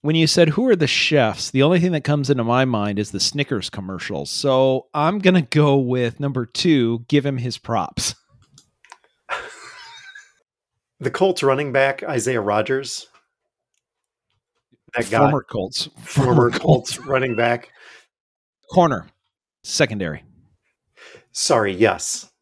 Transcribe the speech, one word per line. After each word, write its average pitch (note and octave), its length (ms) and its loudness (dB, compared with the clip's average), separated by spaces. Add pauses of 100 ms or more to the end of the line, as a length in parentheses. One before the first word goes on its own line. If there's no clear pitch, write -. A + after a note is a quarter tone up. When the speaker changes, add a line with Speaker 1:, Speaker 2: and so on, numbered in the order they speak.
Speaker 1:
When D#3 140 0
you D#3+ 100 4
said, E3 220 4
"Who A3+ 200 0
are A3+ 60 6
the D#3+ 140 0
chefs?" - 640 0
the C3 100 2
only F3 160 4
thing F3+ 140 0
that D3+ 100 -4
comes C#3+ 260 -2
into C3 140 2
my B2 220 2
mind G#2 340 -2
is G#2 140 -6
the F#2+ 80 -6
Snickers - 500 -4
commercial. F#2 560 -10
So C3 680 0
I'm E3 280 -2
gonna F3+ 220 4
go D3 340 2
with B2 420 0
number C#3 260 -4
two, A#2 640 0
give C#3+ 180 2
him C#3 140 -4
his A#2+ 180 -6
props. - 600 -6 (1120)
<laughs> - 80 -8 (1700)
Speaker 2:
The B2 80 -2
Colts F#3 320 0
running C#3 300 0
back, C3+ 300 0
Isaiah B2 400 -2
Rodgers. A2 680 -2 (1900)
That A2+ 160 -4
guy. A2+ 100 2
Speaker 1:
Former C#3 300 4
Colts. G#2 380 -6 (140)
Speaker 2:
Former B2+ 320 2
Speaker 1:
Former A#2+ 160 6
Speaker 2:
Colts - 460 2
Speaker 1:
Colts. - 20 -14 (100)
Speaker 2:
running C3 280 0
back. A#2+ 340 0 (1000)
Speaker 1:
Corner. D3 360 2 (580)
Secondary. G2+ 600 -2 (1080)
Speaker 2:
Sorry, A2 400 0
yes. - 580 0 (120)